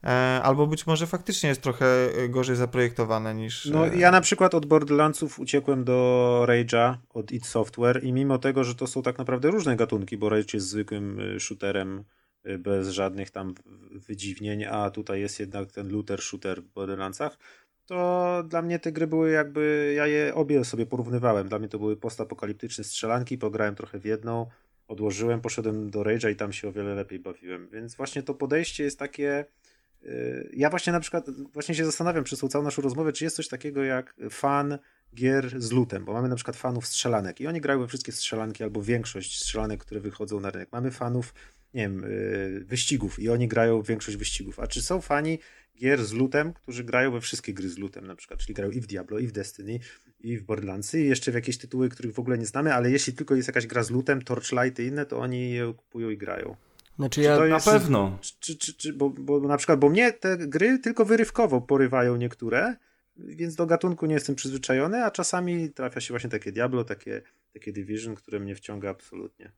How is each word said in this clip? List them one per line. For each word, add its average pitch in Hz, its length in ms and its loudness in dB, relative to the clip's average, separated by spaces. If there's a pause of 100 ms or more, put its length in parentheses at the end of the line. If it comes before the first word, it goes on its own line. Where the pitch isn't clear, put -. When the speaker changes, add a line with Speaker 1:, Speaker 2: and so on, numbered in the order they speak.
Speaker 1:
e, - 40 -4 (360)
albo 143 240 6
być 156 200 -2
może 160 200 2
faktycznie 175 420 -2
jest 127 120 0
trochę, 131 240 2 (380)
e, 123 60 0
gorzej 127 260 0
zaprojektowane 117 800 0
niż, 110 300 -8
Speaker 2:
No, 156 220 4
Speaker 1:
e, 170 100 0
Speaker 2:
ja 180 140 10
na 185 100 8
przykład 185 340 4
od 151 100 4
Borderlandsów 147 760 4
uciekłem 135 440 2
do 123 680 6
Rage'a, 120 460 6 (140)
od 107 220 -8
id 120 140 -8
Software 120 580 2
i 127 100 -2
mimo 135 240 2
tego, 131 260 2
że 120 120 -2
to 127 120 -4
są 131 140 -4
tak 127 160 -2
naprawdę 131 340 0
różne 160 240 2
gatunki, 107 420 0
bo 104 120 0
Rage 107 240 2
jest 101 160 -4
zwykłym, 101 500 -6 (160)
e, 98 40 -6
shooterem, 98 640 -4 (400)
e, 98 140 -8
bez 95 320 -2
żadnych 95 420 -4
tam 95 220 -8
w-, 98 540 -20
wydziwnień, 104 560 -6
a 104 260 -2
tutaj 101 320 -6
jest 101 180 -6
jednak 98 320 -8
ten 101 200 -10
looter 101 300 -4
shooter 92 420 -8
w - 40 -20
Borderlandsach, 98 720 -6 (480)
to 180 600 0
dla 165 140 -2
mnie 170 180 -2
te 165 120 -4
gry 160 160 0
były 160 240 4
jakby, 151 680 2
ja 147 100 2
je 147 280 2
obie 143 300 4
sobie 117 200 -2
porównywałem, 120 600 2
dla 104 120 -2
mnie 107 100 -6
to 107 100 -6
były 107 180 -2
postapokaliptyczne 110 840 -8
strzelanki, 120 540 -2
pograłem 107 380 -2
trochę 101 240 -14
w 95 60 -12
jedną, 113 400 -4 (420)
odłożyłem, 107 540 -2
poszedłem 110 480 -4
do 104 120 -4
Rage'a 110 300 2
i 104 40 -2
tam 101 180 -6
się - 140 -8
o 98 40 -6
wiele 101 240 -6
lepiej 95 240 -8
bawiłem, 90 520 -12
więc 117 240 -14
właśnie 135 280 -8
to 139 100 -6
podejście 147 500 -2
jest 143 160 -4
takie, 143 460 -4 (580)
y, 62 500 -8
ja 143 160 2
właśnie 175 240 0
na 170 60 4
przykład, 165 260 -4 (280)
właśnie 147 220 -4
się 160 100 0
zastanawiam 160 380 0
przez 131 160 -6
tą 135 80 -2
całą 147 160 0
naszą 147 180 -2
rozmowę, 143 320 0
czy 151 100 -4
jest 160 120 -4
coś 160 120 -6
takiego 143 360 -4
jak 127 320 -2 (140)
fan 143 480 0 (380)
gier 127 460 2
z 113 100 -4
lootem, 117 340 2
bo 101 80 -6
mamy 127 160 -2
na 123 60 -2
przykład 120 220 -8
fanów 123 300 -4
strzelanek 101 540 0
i 139 60 -6
oni 165 140 -4
grają 139 180 2
we 123 80 -2
wszystkie 120 240 -8
strzelanki 110 520 -6
albo 107 180 -4
większość 110 580 -4
strzelanek, 107 420 -4
które 107 180 -10
wychodzą 104 400 -6
na 98 120 -4
rynek. 92 200 -12
Mamy 123 200 -4
fanów, 123 420 -4 (400)
nie 123 80 -4
wiem, 98 220 -4
y, 98 640 -6
wyścigów 120 520 -2
i 107 100 -2
oni 120 180 2
grają 113 340 4
w 104 60 -8
większość 107 300 -4
wyścigów. 98 420 -8
A - 80 -6
czy - 140 -4
są 180 200 -2
fani 156 380 -2 (380)
gier 127 280 2
z 104 80 -6
lootem, 135 400 2
którzy 123 300 -10
grają 127 280 2
we 120 100 -4
wszystkie - 320 -8
gry 95 160 -6
z 87 80 -10
lootem 98 300 -12
na 90 80 -14
przykład, - 240 -12
czyli - 140 -4
grają 101 180 -2
i 120 100 -4
w 110 60 -10
Diablo, 98 320 -6
i 123 80 -2
w 110 40 -6
Destiny, 104 480 -8 (400)
i 117 180 -6
w 104 60 -10
Borderlandsy, 104 580 -4
i 147 60 4
jeszcze 127 240 2
w 120 40 -2
jakieś 120 220 -2
tytuły, 127 320 -2
których 120 240 -8
w - 60 -6
ogóle 123 180 0
nie 113 80 -4
znamy, 143 280 0
ale 123 180 4
jeśli 135 220 0
tylko 139 220 0
jest 127 120 2
jakaś 120 200 0
gra 117 160 0
z 104 80 -4
lootem, 127 300 0
Torchlight 123 580 -2
i 120 40 -2
inne, 139 220 -2
to 120 140 -6
oni 123 320 -4
je 120 260 -2
kupują 113 320 -8
i 107 80 -4
grają. 95 380 -8 (460)
Speaker 3:
Znaczy, 139 200 0
Speaker 2:
Czy 147 60 8
Speaker 3:
ja 147 100 8
Speaker 2:
to 156 80 8
Speaker 4:
Na - 100 8
Speaker 2:
jest, 156 100 4
Speaker 4:
pewno. 139 520 6 (220)
Speaker 2:
czy, 160 180 -8
czy, - 160 -8
czy, 156 200 -8
bo, 139 160 2
bo 139 300 0
na 143 180 2
przykład, 147 220 4
bo 143 100 10
mnie 220 240 6
te 190 240 0
gry 170 420 2
tylko 226 260 2
wyrywkowo 208 560 4
porywają 127 540 4
niektóre, 120 600 0 (420)
więc 165 380 -8
do 170 100 0
gatunku 165 400 2
nie 156 80 2
jestem 143 220 0
przyzwyczajony, 135 720 0
a 202 60 0
czasami 175 580 -2
trafia 127 320 -6
się 120 120 -8
właśnie 120 160 -6
takie 104 220 -4
Diablo, 120 320 0
takie, 107 380 -8 (320)
takie 107 200 -12
Division, 107 420 -8
które 104 240 -8
mnie 98 160 -8
wciąga 101 340 -10
absolutnie. 92 680 -14